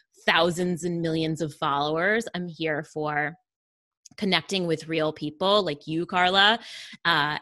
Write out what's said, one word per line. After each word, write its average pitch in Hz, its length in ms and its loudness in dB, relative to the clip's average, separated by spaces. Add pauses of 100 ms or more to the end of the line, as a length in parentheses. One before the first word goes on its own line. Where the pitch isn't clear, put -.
(260)
thousands 175 580 2
and 175 160 -2
millions 160 400 0
of 156 140 -4
followers. 160 800 0
I'm 175 140 -6
here 156 360 -4
for 151 500 -4 (840)
connecting 185 480 0
with 156 220 -2
real 156 240 0
people 185 520 0
like 147 220 -6
you, 160 180 -4
Carla, 190 540 4 (480)
uh, 151 360 2